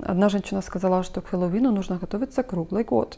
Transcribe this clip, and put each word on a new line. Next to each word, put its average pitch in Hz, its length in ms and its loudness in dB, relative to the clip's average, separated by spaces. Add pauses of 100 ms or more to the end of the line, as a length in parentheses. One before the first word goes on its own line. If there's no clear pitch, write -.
одна 196 220 4
женщина 196 320 0
сказала, 185 420 0
что 180 180 -6
к - 80 -16
Хэллоуину 190 420 2
нужно 190 260 0
готовиться 214 460 -2
круглый 180 400 -2
год. - 340 0